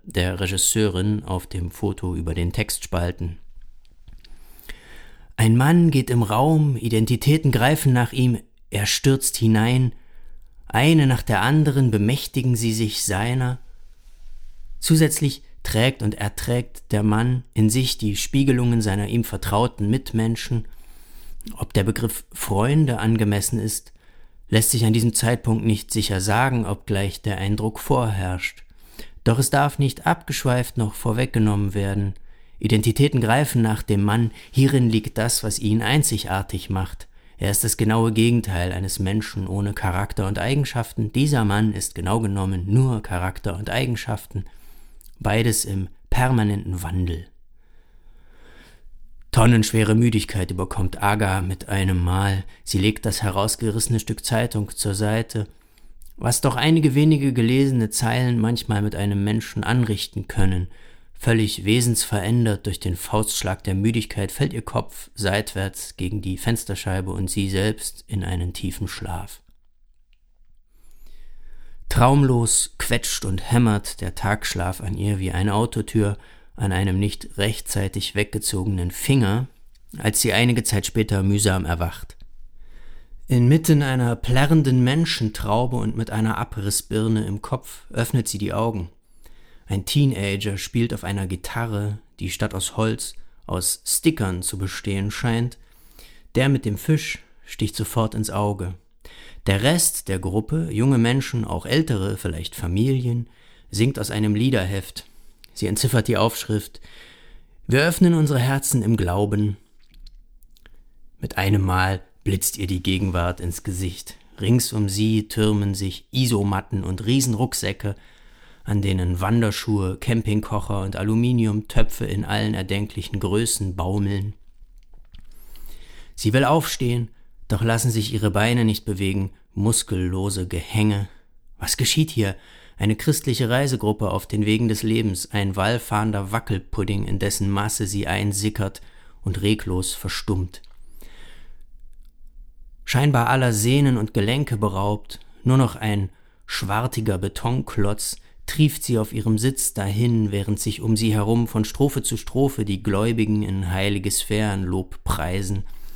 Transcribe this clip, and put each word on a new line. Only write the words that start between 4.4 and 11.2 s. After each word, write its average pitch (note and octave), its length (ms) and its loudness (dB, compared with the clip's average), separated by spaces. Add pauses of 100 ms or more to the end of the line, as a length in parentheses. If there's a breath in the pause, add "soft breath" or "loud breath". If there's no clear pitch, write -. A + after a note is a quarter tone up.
Ein A2 200 6
Mann D#3+ 360 6
geht C3 180 2
im A#2+ 140 2
Raum, C#3 520 2
Identitäten A#2 760 2
greifen C3 400 4
nach A#2+ 200 4
ihm, B2 280 2 (300)
er G2+ 160 -2
stürzt - 500 2
hinein, A2+ 560 4 (760 soft breath)
eine D3 400 6
nach C3 160 2